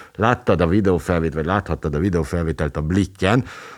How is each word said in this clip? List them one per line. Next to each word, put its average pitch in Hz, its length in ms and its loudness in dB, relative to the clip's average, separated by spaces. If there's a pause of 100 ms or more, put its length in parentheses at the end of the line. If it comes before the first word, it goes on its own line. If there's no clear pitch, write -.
(160)
Láttad 107 460 2
a 85 60 4
videófelvételt, 87 680 2 (120)
vagy - 80 -
láthattad 82 420 -2
a 73 40 0
videófelvételt 82 800 -2
a 78 40 -2
Blikken, 95 640 0 (320)